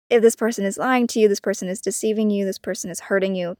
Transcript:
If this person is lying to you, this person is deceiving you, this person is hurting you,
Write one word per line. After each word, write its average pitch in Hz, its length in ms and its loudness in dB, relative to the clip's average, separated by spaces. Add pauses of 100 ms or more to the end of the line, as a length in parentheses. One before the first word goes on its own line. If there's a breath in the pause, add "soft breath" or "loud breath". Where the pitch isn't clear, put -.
(100)
If 233 120 4
this 226 140 6
person 208 280 -2
is 196 140 -4
lying 254 300 2
to 233 120 -2
you, 214 80 8
this 202 120 0
person 196 280 -4
is 190 120 -6
deceiving 214 500 -2
you, 202 140 0
this 190 140 -4
person 185 320 -8
is 165 100 -10
hurting 190 340 0
you, 180 260 -6